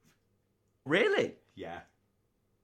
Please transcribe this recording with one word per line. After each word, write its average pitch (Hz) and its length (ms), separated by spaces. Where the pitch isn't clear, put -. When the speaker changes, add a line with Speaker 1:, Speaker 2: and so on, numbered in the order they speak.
Speaker 1:
Really? 190 500
Speaker 2:
Yeah. 85 240